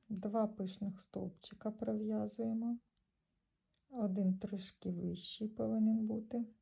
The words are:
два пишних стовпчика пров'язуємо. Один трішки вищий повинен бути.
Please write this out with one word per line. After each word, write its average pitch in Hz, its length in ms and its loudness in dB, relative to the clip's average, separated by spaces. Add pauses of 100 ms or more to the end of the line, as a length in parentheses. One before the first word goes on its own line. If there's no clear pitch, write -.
два 208 380 2
пишних 196 540 -4
стовпчика - 720 -6
пров'язуємо. 220 1080 0 (1080)
Один 196 500 2
трішки 190 520 -6
вищий 180 560 -4
повинен 220 600 4
бути. 220 380 -2 (160)